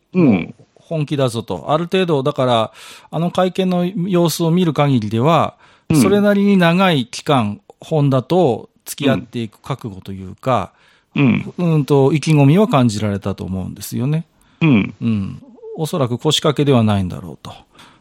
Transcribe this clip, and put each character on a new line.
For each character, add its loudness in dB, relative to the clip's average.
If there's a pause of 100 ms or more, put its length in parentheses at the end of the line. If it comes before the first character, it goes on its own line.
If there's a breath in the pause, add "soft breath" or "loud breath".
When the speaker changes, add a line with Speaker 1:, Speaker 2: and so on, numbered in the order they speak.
(140)
Speaker 1:
う 2
ん。 6
Speaker 2:
も 4
う -12 (200)
本 -6
気 -4
だ 0
ぞ -6
と。 -8
あ 2
る -4
程 -2
度、 0
だ -2
か -2
ら、 0 (380 loud breath)
あ -6
の -2
会 0
見 -2
の 0
様 0
子 -4
を 2
見 2
る 0
限 2
り -4
で -2
は、 2 (340 soft breath)
Speaker 1:
う 2
ん。 4
Speaker 2:
そ 4
れ 4
な 4
り 2
に 4
長 4
い 0
期 -14
間、 0 (180)
ホ -2
ン 2
ダ 2
と 0 (160)
付 -8
き 2
合 2
っ -6
て -10
い -8
く -20
覚 -10
悟 -14
と -16
い -12
う -16
か、 -2 (420 soft breath)
Speaker 1:
う 0
ん。 2
う -2
ん。 2
Speaker 2:
う 4
ん 0
と、 4
意 0
気 0
込 6
み 6
は 4
感 2
じ -4
ら -2
れ -4
た -6
と -10
思 -6
う -10
ん -12
で -16
す -10
よ -4
ね。 -4 (360 soft breath)
Speaker 1:
う 4
ん。 2
Speaker 2:
う -4
ん。 -4 (340)
お -6
そ -6
ら 0
く -4
腰 -2
掛 0
け 0
で 4
は 4
な 2
い -2
ん -6
だ -10
ろ -16
う -18
と。 -18 (480 loud breath)